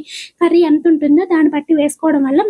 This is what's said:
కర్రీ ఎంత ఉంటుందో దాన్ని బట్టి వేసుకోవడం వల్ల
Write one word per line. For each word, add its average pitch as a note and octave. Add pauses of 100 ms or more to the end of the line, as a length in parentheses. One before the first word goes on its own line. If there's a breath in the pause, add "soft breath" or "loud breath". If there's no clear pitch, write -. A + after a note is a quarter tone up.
(420 loud breath)
కర్రీ E4+
ఎంత D#4
ఉంటుందో D4+
దాన్ని D#4+
బట్టి D4
వేసుకోవడం D4
వల్ల C4+